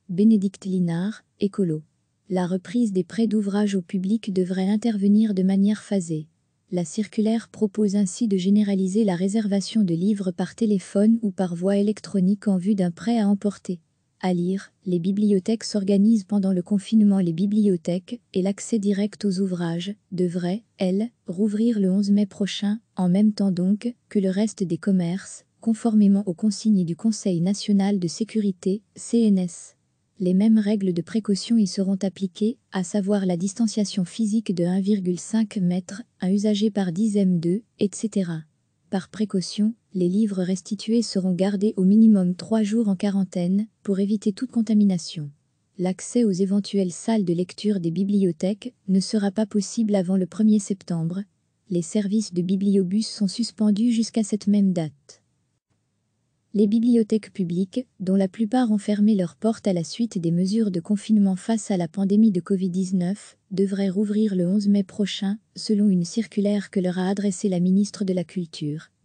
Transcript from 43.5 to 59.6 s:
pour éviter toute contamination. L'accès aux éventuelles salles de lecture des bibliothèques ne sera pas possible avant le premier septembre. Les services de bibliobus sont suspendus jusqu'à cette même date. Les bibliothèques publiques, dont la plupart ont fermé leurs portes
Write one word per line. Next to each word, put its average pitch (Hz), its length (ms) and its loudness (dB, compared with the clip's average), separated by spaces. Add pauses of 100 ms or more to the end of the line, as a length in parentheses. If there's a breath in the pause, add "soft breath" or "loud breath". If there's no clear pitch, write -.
pour 196 160 -2
éviter 202 360 -2
toute 254 160 -8
contamination. 202 800 0 (480)
L'accès 185 460 -2
aux 208 80 2
éventuelles 196 600 0
salles 220 320 -2
de 175 80 0
lecture 185 480 -2
des 165 100 -2
bibliothèques 190 840 -2 (140)
ne 190 120 2
sera 202 300 0
pas 214 160 -2
possible 208 480 -2
avant 190 240 0
le 180 80 0
premier 214 320 2
septembre. 175 640 -4 (480)
Les 175 100 0
services 202 540 -2
de 175 80 0
bibliobus 196 600 0
sont - 220 -4
suspendus 214 680 0
jusqu'à 226 300 -2
cette 202 260 -4
même 196 260 4
date. - 480 -8 (1300)
Les 208 140 4
bibliothèques 226 640 2
publiques, 185 540 -4 (140)
dont 185 160 0
la 196 100 2
plupart 226 460 0
ont 214 60 2
fermé 208 360 2
leurs 180 220 -2
portes 220 320 -2